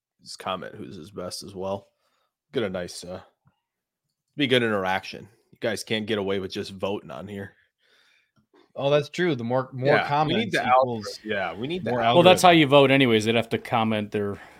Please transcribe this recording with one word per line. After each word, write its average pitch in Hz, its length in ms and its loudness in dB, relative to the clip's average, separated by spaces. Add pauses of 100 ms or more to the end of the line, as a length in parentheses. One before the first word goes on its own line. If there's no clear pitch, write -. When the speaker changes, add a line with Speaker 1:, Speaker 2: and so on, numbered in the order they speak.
(220)
Speaker 1:
just - 180 -20
comment 90 360 -10
who's 65 200 -16
his 90 160 -18
best 90 320 -12
as 92 120 -18
well. 95 320 -8 (680)
Get 127 100 -4
a 101 60 -4
nice, 90 340 -10
uh, 90 180 -14 (1160)
be 147 100 0
good 120 160 2
interaction. 95 640 -4 (240)
You - 100 -20
guys 110 220 -6
can't 110 220 -4
get 107 120 -2
away 98 220 -2
with 92 120 -8
just 101 200 -10
voting 98 400 -8
on 76 160 -14
here. 101 260 -12 (1200)
Speaker 2:
Oh, 135 140 -2
that's 147 200 2
true. 175 260 -2
The 120 80 -6
more, 127 280 -2
more 131 240 -4
Speaker 1:
Yeah, 104 60 2 (240)
we 151 80 -2
need - 180 -4
Speaker 2:
comments 160 60 -2
Speaker 1:
the 123 100 -2
Speaker 2:
equals 123 400 2
Speaker 1:
algor-, 101 180 -16
yeah, 98 300 -4
we 110 120 -8
need 180 160 -8
the 120 80 -4
Speaker 2:
more 123 80 -2
Speaker 1:
algor- 117 160 2
Speaker 3:
Well, 175 80 8
that's 180 180 8
how 185 80 8
Speaker 2:
algorithm. 170 100 8
Speaker 3:
you 147 80 4
vote 139 240 8
anyways. 120 340 4
They'd 113 100 2
have 113 140 -2
to 110 100 -4
comment 110 520 -2
their, 101 280 -4 (200)